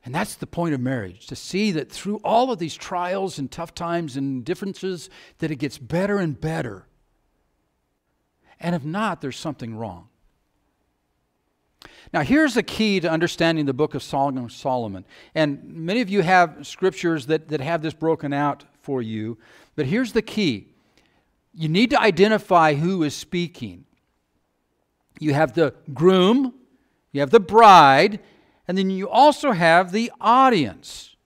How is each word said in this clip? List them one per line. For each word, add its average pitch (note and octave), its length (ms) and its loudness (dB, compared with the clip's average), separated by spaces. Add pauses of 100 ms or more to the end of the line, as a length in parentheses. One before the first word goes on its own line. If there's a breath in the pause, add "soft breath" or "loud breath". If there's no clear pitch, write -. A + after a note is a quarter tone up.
And B2 120 -14
that's F#3+ 200 -6
the - 120 -12
point E3+ 260 -4
of C3+ 80 -4
marriage, A#2 460 -6
to B2 100 -14
see G3+ 360 -4
that D3+ 200 -6
through G#3 320 -8
all A#3+ 260 2
of G#3+ 80 -6
these E3 160 -8
trials F#3 640 -6
and C3+ 120 -8
tough - 240 -12
times E3+ 420 -6
and C#3 260 -6
differences, F#3 680 -8 (300 loud breath)
that D#3 100 -4
it D#3 60 -6
gets C3 200 -6
better F#3 400 -4
and E3 240 -4
better. D3+ 460 -8 (1700 soft breath)
And E3+ 160 -4
if D3 80 -4
not, F3+ 380 -6
there's C3 160 -8
something B2+ 400 -10
wrong. F#2+ 320 -12 (2000 loud breath)
Now, D#3+ 80 0
here's C4 320 2
the A3+ 80 0
key G3+ 380 0
to E3 100 -2
understanding E3 560 0
the C3+ 80 -2
book D3+ 200 -2
of C3+ 80 -8
Song C#3 360 -2
of A#2 140 -10
Solomon. A2+ 520 -6 (300 soft breath)
And D3 300 -2
many E3 360 -6
of G#3+ 80 -4
you G3 140 0
have E3 440 2
scriptures E3+ 600 -4
that, D#3 220 -2
that C#3+ 120 -4
have D#3 220 -4
this D#3 100 -6
broken D#3 400 -4
out C#3+ 320 -2 (160)
for C3 220 -6
you. A2 340 -8 (400 soft breath)
But D3+ 80 -2
here's G#3 280 -2
the A3 100 0
key. D#3 460 -4 (840)
You D#3+ 160 -6
need G#3+ 220 2
to B3+ 100 2
identify F#3+ 720 4
who E3 300 -2
is D3 120 -4
speaking. B2 680 -8 (1300)
You D3+ 160 0
have D#3 180 0
the D#3 220 0 (180)
groom, F#3+ 640 4 (580)
you C#3 80 -4
have C#3 100 0
the A3+ 80 8
bride, F#3+ 840 8 (480 soft breath)
and F#3 100 -2
then F#3+ 100 0
you F#3+ 200 -4
also C#4 420 4
have F3 400 4
the A3+ 300 -4
audience. A3 1040 0